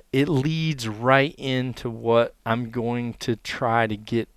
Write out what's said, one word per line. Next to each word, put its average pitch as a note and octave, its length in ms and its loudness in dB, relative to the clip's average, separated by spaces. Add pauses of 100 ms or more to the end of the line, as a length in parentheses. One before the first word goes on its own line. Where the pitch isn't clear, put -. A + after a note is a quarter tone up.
(140)
it C#3 160 4
leads D3+ 580 0
right C3 500 2
into B2+ 520 -4
what A#2 460 2 (100)
I'm A#2 240 0
going A#2+ 460 -4
to A#2 200 -2
try A#2 500 0
to G#2+ 120 -2
get A2 400 -4